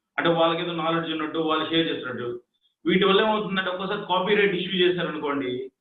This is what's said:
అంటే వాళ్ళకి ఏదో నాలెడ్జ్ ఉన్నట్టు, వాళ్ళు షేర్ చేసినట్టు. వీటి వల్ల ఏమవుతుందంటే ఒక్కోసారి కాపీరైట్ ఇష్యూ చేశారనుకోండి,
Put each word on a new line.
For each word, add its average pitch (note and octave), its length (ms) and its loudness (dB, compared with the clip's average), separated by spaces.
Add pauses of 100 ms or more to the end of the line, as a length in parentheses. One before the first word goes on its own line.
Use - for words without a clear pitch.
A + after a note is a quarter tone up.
(180)
అంటే E3 120 2
వాళ్ళకి E3 320 2
ఏదో E3+ 120 -6
నాలెడ్జ్ E3 380 -2
ఉన్నట్టు, D#3+ 280 -4
వాళ్ళు D#3 300 0
షేర్ E3 180 2
చేసినట్టు. A#2+ 540 -6 (440)
వీటి F#3+ 200 4
వల్ల G3 160 6
ఏమవుతుందంటే F#3+ 480 0
ఒక్కోసారి F#3+ 320 -4
కాపీరైట్ F#3 540 2
ఇష్యూ F#3 320 2
చేశారనుకోండి, C#3+ 920 -2